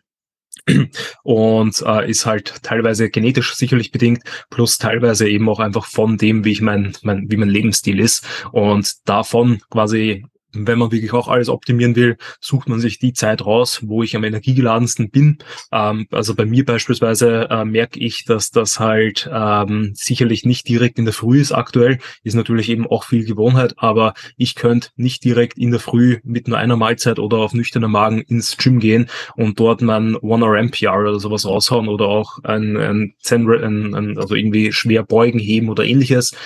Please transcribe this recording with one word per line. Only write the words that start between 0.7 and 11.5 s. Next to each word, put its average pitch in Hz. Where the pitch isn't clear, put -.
Und, 110
äh, 107
ist 110
halt 107
teilweise 113
genetisch 123
sicherlich 123
bedingt, 120
plus -
teilweise 113
eben 104
auch 107
einfach 107
von 110
dem, 107
wie 107
ich 101
mein, 101
mein, 101
wie 104
mein 104
Lebensstil 101
ist. -
Und 104
davon 110
quasi, 110
wenn 110
man 113
wirklich 113
auch 120
alles 123
optimieren 120